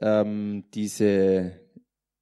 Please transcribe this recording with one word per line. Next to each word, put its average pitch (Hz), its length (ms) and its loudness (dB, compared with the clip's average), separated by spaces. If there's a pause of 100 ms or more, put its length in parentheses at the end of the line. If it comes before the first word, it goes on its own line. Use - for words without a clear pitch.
ähm, 104 600 0 (100)
diese, 98 800 0 (680)